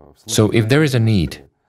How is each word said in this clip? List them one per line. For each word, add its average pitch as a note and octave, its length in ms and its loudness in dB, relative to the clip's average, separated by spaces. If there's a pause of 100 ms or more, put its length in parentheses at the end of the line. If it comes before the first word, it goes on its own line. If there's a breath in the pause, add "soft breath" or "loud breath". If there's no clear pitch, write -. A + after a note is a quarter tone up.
(260)
So G#2+ 240 0
if G#2+ 180 0
there C#3+ 140 2
is C3+ 120 -2
a B2 60 0
need G#2 420 -2 (260)